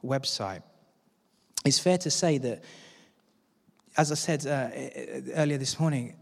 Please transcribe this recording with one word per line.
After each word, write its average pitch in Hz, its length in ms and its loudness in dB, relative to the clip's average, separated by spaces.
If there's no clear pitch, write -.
website. 120 580 -4
It's 139 140 4
fair 180 180 4
to 175 140 -2
say 160 260 4
that, 123 260 -2
as 151 160 4
I 151 40 0
said, 147 300 -2
uh, 135 300 0
e-, 135 40 -8
e-, 131 520 -10
earlier 147 240 2
this 131 240 -4
morning 139 420 0